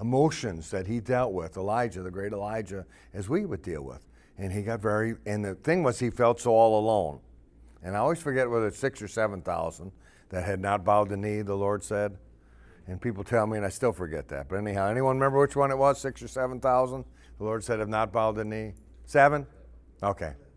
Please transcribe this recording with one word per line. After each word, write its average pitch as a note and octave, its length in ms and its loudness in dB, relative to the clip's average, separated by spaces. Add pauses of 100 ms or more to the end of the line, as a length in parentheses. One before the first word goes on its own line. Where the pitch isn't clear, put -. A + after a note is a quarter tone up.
emotions A#2+ 720 0
that F#2+ 160 -4
he A#2 120 -2
dealt B2 320 0
with, E2 240 -6
Elijah, G2+ 460 -2
the F2+ 100 -8
great G2 220 -6
Elijah, G2+ 520 -6 (280)
as G2 160 -8
we G3 160 0
would G2 160 -6
deal D#2 220 -6
with. B1+ 220 -14 (320)
And F#2 140 -6
he G2+ 120 -2
got A2 180 -4
very, A2 340 2 (100)
and G#2 200 -2
the F#2+ 100 -4
thing F3 260 0
was, B2+ 180 2
he B2 100 0
felt A#2 320 4
so A#2+ 100 2
all A2 260 8
alone. G2+ 420 2 (640)
And F#2 120 -4
I G#2 40 0
always D#3+ 220 0
forget C3 280 0
whether A2+ 180 2
it's F#2+ 120 -6
six C3+ 220 -4
or G#2 60 -8
seven G2+ 360 -2
thousand E2+ 480 -4 (380)
that F#2 140 -4
had G2 160 -2
not G2 240 0
bowed G#2 260 4
the G2+ 80 -2
knee, G#2 260 -2
the G2+ 120 -2
Lord G2+ 280 0
said. G2+ 340 -2 (720)
And F#2 120 -8
people G2+ 240 -4
tell A2+ 220 2
me, A2 120 -2
and G#2 80 -2
I F#2+ 40 -2
still A2+ 240 0
forget D#2 360 -6
that. C#2 200 -8
But F#2 60 -4
anyhow, G2+ 320 -2
anyone C3 300 2
remember C3+ 200 2
which C#3+ 180 4
one C#3 140 2
it C3+ 80 -2
was, C3+ 240 4
six C3 220 -8
or A#2+ 40 -12
seven B2+ 320 -4
thousand? B2+ 460 2 (320)
The G2+ 60 -8
Lord G#2 200 -2
said, A2+ 140 -2
"Have G#2+ 100 -2
not G#2+ 240 0
bowed A2 240 2
the A2 80 -4
knee." G#2+ 300 -8 (320)
Seven? C#3+ 400 6 (580)
Okay, F2+ 300 -2 (240)